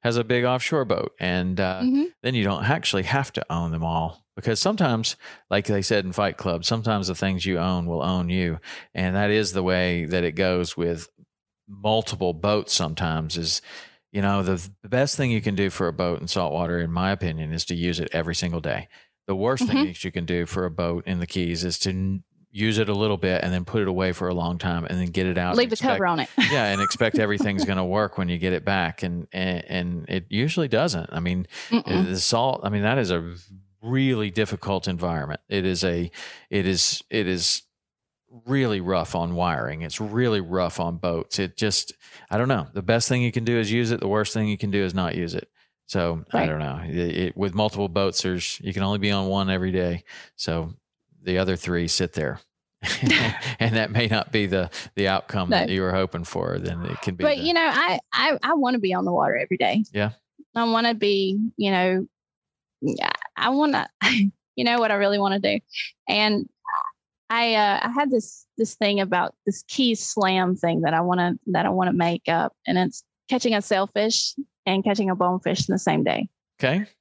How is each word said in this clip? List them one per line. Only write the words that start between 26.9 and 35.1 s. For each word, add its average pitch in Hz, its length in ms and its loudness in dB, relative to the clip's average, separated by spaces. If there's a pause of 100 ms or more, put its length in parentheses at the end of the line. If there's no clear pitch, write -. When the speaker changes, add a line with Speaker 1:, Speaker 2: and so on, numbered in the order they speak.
Speaker 1:
everything's 101 480 2
gonna 92 200 0
work 101 340 0
when 90 100 0
you 87 80 -2
get 92 160 0
it 82 100 -2
back. 92 380 0
And, 87 320 -4
and, 92 340 -2
and 87 420 -4
it 92 200 -2
usually 139 380 0
doesn't. 113 440 0
I - 80 -4
mean, 90 280 -2 (220)
Speaker 2:
Mm-mm. 92 360 2
Speaker 1:
the 90 140 -2
salt, 123 440 0
I 101 60 -2
mean, 101 140 0
that 120 160 2
is 104 100 0
a 85 240 -2 (480)
really 123 480 0
difficult 98 580 -2
environment. 82 520 -4 (100)